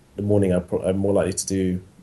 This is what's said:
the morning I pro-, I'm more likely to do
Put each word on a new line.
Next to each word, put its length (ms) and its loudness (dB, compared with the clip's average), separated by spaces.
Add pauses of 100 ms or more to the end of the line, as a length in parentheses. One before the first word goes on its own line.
(160)
the 80 -6
morning 280 2
I 100 2
pro-, 200 -4
I'm 160 0
more 160 0
likely 200 2
to 120 -8
do 380 -2 (200)